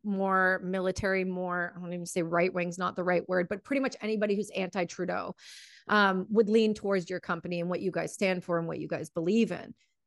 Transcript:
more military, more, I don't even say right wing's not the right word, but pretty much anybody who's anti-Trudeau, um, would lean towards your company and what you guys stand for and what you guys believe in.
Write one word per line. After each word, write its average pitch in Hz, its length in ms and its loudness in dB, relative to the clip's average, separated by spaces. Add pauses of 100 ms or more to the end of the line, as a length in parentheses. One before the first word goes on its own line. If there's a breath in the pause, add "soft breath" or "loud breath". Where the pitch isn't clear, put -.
more 190 580 2
military, 185 640 0
more, 180 500 -2
I 175 60 -14
don't 175 140 -8
even 175 100 -6
say 175 180 -2
right 170 300 2
wing's 175 260 -2
not 180 160 -2
the 180 100 -4
right 175 220 2
word, 180 220 0
but 202 160 -6
pretty 277 160 0
much 262 220 -4
anybody 214 340 0
who's 208 140 -4
anti-Trudeau, 180 840 -4 (540 loud breath)
um, 196 420 4
would 208 200 4
lean 220 240 6
towards 196 340 0
your 180 120 -6
company 175 400 -4
and 175 100 -2
what 180 100 -2
you 190 100 0
guys 160 220 -4
stand 185 320 0
for 170 140 0
and 165 100 -2
what 160 120 -6
you 156 80 -6
guys 160 200 -6
believe 190 420 2
in. - 220 -8 (340)